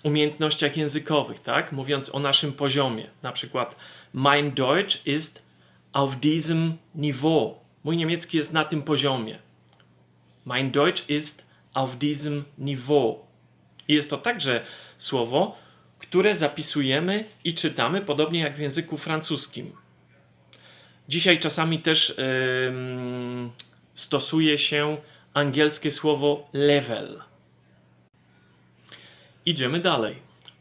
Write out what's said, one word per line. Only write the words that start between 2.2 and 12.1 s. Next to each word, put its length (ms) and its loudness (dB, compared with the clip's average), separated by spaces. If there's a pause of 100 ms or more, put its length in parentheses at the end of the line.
poziomie. 540 0 (160)
Na 80 -6
przykład: 440 -6 (380)
„Mein 380 4
Deutsch 560 0
ist 340 -4 (520)
auf 220 2
diesem 600 0 (180)
Niveau”. 680 0 (200)
Mój 140 0
niemiecki 400 -2
jest 160 -2
na 120 2
tym 160 -4
poziomie. 580 -2 (1040)
„Mein 260 -2
Deutsch 380 2
ist 360 -4 (280)
auf 240 -2
diesem 460 -4 (140)